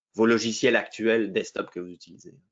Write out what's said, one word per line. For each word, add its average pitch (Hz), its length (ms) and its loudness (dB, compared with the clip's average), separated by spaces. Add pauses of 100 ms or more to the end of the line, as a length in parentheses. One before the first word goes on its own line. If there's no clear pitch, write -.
(140)
vos 110 120 4
logiciels 117 500 2
actuels 110 560 0
desktop 101 380 -6
que 90 100 -10
vous 90 100 -10
utilisez. 85 440 -20 (180)